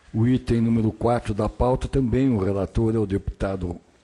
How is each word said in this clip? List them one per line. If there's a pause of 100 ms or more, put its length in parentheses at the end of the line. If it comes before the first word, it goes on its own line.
(120)
O
item
número
quatro
da
pauta,
também
o
relator
é
o
deputado (280)